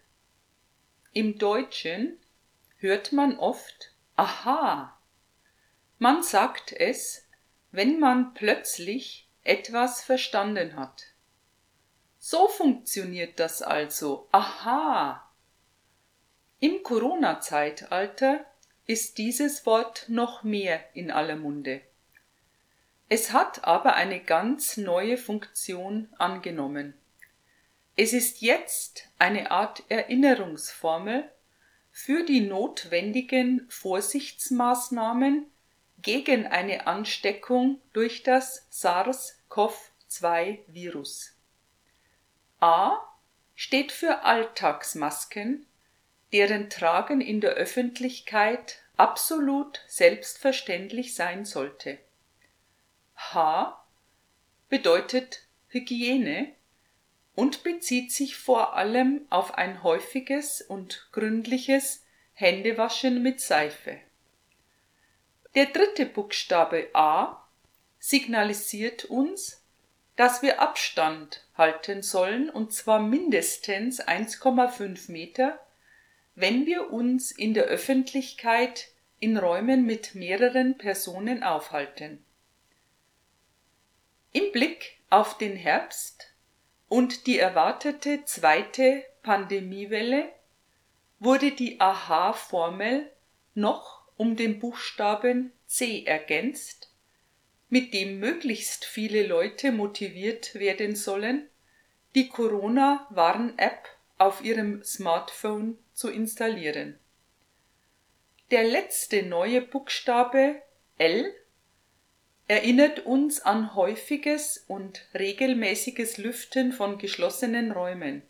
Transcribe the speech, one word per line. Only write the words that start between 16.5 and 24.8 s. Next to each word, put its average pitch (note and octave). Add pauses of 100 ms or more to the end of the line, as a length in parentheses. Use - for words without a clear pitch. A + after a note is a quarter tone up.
Im F4
Corona-Zeitalter A3 (420)
ist -
dieses B3
Wort A3+
noch A#3+
mehr G3 (100)
in F3
aller D#3
Munde. C#3+ (1300)
Es A3+
hat D#4+
aber F3+
eine F3+
ganz A#3
neue G3+